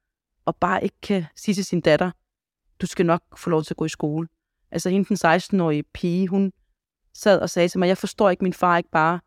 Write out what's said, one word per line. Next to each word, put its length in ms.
og 120
bare 280
ikke 180
kan 220
sige 180
til 100
sin 160
datter, 300
"Du 60
skal 200
nok 160
få 120
lov 140
til 80
at 40
gå 80
i 40
skole." 400
Altså 180
hende, 180
den 80
seksten-årige 640
pige, 460
hun 240
sad 260
og 100
sagde 180
til 100
mig, 100
"Jeg 100
forstår 320
ikke, 140
min 80
far 240
ikke 140
bare 360